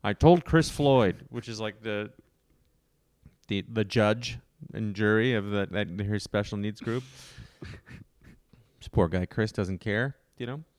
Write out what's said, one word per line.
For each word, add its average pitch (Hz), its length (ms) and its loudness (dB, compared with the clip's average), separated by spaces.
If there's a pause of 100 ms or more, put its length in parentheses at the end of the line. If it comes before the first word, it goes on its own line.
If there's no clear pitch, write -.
I 104 100 0
told 165 320 8
Chris 156 240 4
Floyd," 131 600 2
which 117 200 -10
is, 107 100 -10
like, 107 220 -10
the, 107 300 -6 (1400)
the, 98 240 -4
the 110 120 -2
judge 110 540 0 (360)
and 104 220 -6
jury 110 380 2
of 101 160 -2
the, 101 220 -2
that, 98 180 -4
his 101 340 -4
special 104 340 -4
needs 101 220 -6
group. 120 240 -4 (580)
<laughs> - 60 -14 (1120)
This - 80 -20
poor 92 200 2
guy, 90 180 0
Chris, 110 260 -2
doesn't 95 280 -4
care, 113 360 -4 (220)
you 123 80 -10
know? 139 180 -10 (160)